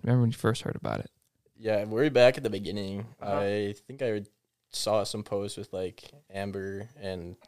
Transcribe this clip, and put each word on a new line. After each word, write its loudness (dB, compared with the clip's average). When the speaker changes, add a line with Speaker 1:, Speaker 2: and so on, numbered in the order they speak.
Speaker 1:
Remember 4
when 4
you -8
first 0
heard -6
about -4
it? -12
Speaker 2:
Yeah, 0
way 2
back 8
at -6
the 0
beginning, -4
Speaker 1:
Uh-huh. 0
Speaker 2:
I 0
think -14
I -2
saw 0
some -6
posts -4
with, -12
like, -6
Amber -6
and -8